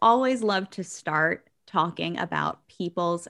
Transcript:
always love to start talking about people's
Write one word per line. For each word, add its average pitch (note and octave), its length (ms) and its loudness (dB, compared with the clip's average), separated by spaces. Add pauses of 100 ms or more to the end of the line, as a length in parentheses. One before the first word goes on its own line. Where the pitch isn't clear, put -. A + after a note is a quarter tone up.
always B3+ 400 4
love G3 300 -2
to F#3 120 -10
start D#3 680 -2 (160)
talking E3+ 500 -2
about D#3 500 -4
people's E3+ 640 -4